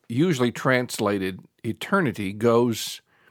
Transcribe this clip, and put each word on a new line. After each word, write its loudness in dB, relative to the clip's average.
usually 2
translated -2
eternity -2
goes 0